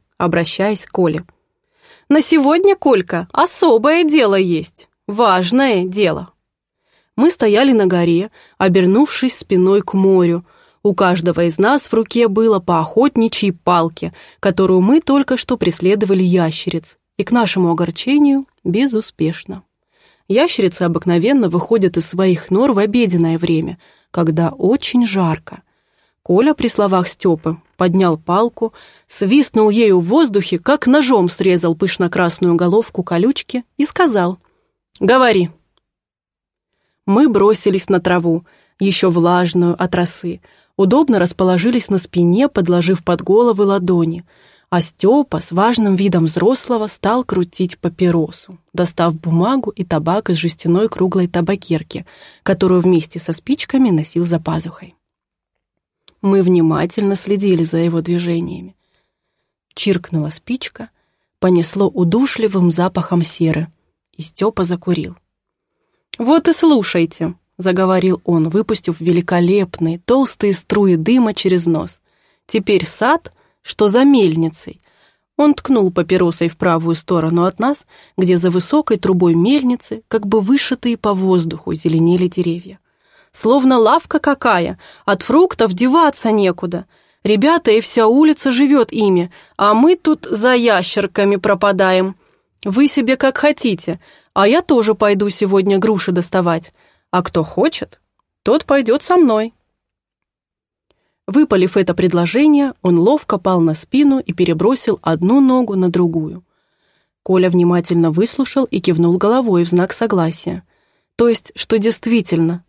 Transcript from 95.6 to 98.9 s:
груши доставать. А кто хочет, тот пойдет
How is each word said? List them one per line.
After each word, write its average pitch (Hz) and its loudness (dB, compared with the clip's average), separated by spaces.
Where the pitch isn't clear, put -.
груши 196 -2
доставать. 175 -2
А 180 -2
кто 175 -4
хочет, - -4
тот 269 0
пойдет 277 0